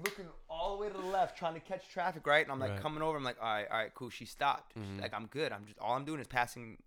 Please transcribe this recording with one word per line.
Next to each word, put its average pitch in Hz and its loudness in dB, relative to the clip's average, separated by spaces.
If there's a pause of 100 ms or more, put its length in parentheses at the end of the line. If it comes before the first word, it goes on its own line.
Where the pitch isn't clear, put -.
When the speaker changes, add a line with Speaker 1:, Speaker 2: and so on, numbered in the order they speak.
Speaker 1:
looking 196 -4 (220)
all 180 0
the 202 -2
way 208 0
to 190 -6
the 180 -4
left 185 4
trying 165 0
to 160 -8
catch - -6
traffic, 175 0
right? 151 8
And 139 -4
I'm, 131 -2
like, 131 2
Speaker 2:
Right. 98 -2
Speaker 1:
coming 156 0
over. 160 4
I'm 135 -2
like, 123 -2
"All 113 2
right, 104 2
all 110 0
right, 110 0
cool." 123 -8
She - -10
stopped. - 0
She's 110 -6
Speaker 2:
Mm-hmm. 98 -6
Speaker 1:
like, 110 -6
"I'm 110 -6
good. 139 -2
I'm 104 -8
just, 107 -16
all 113 2
I'm 139 -2
doing 151 -2
is 113 -10
passing 120 0 (100)